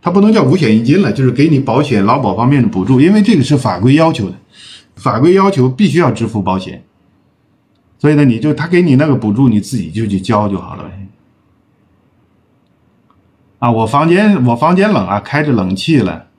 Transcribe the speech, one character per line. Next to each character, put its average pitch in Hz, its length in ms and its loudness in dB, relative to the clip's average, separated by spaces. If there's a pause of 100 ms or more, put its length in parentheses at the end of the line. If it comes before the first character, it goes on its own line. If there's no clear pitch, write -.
它 - 80 -4
不 190 120 2
能 220 100 4
叫 214 100 2
五 135 140 2
险 131 220 2
一 113 60 2
金 151 180 2
了， 135 100 0
就 131 140 -2
是 123 60 2
给 147 180 0
你 139 100 2
保 120 220 -2
险、 104 240 0
劳 120 140 0
保 104 140 -2
方 113 140 -2
面 139 140 2
的 107 80 0
补 92 160 -4
助， 127 160 2
因 180 120 4
为 214 80 4
这 202 140 2
个 135 80 2
是 147 140 0
法 104 200 -2
规 120 180 2
要 160 180 2
求 101 160 -4
的， 85 60 -12 (600)
法 113 240 -4
规 170 140 4
要 196 180 2
求 127 160 0
必 131 200 0
须 135 120 0
要 156 120 2
支 110 140 -4
付 107 160 -6
保 95 160 -4
险， 90 260 -12 (1160)
所 147 100 0
以 151 60 2
呢， 147 80 4
你 117 160 2
就， 147 140 -2
他 147 140 -6
给 175 140 2
你 156 140 2
那 147 100 2
个 143 100 0
补 107 180 -4
助， 127 160 2
你 107 100 2
自 113 160 -10
己 85 160 -8
就 110 140 -6
去 98 160 -4
交 107 260 -2
就 98 100 -6
好 87 180 -14
了。 - 140 -16 (2750)
啊， 123 100 0
我 113 160 0
房 143 220 0
间， 185 380 2
我 120 100 2
房 151 180 0
间 196 160 2
冷 117 160 0
啊， 98 140 -4
开 147 240 -4
着 147 80 -2
冷 95 240 0
气 151 240 0
了 85 260 -4 (140)